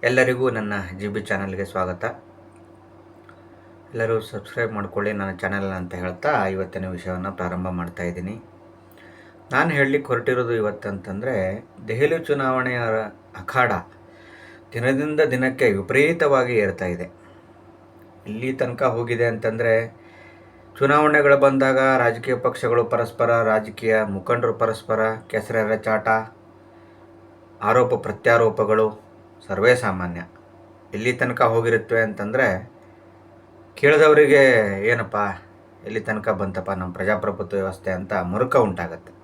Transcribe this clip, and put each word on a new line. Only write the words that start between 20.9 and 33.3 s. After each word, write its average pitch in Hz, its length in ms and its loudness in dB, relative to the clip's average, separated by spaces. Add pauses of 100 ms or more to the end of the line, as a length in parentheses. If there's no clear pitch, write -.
ಬಂದಾಗ 135 420 4
ರಾಜಕೀಯ 123 560 2
ಪಕ್ಷಗಳು 120 480 0
ಪರಸ್ಪರ, 117 600 0
ರಾಜಕೀಯ 110 600 0
ಮುಖಂಡರು 113 500 -2
ಪರಸ್ಪರ 110 460 -2 (280)
ಕೆಸರೆರಚಾಟ, 110 800 -2 (1500)
ಆರೋಪ 117 320 4
ಪ್ರತ್ಯಾರೋಪಗಳು 110 1120 2 (440)
ಸರ್ವೇ 104 280 4
ಸಾಮಾನ್ಯ. 90 500 -6 (680)
ಇಲ್ಲಿ 113 200 -2
ತನಕ 123 280 -2
ಹೋಗಿರುತ್ತವೆ 113 600 2
ಅಂತಂದ್ರೆ, 104 720 -2 (1040)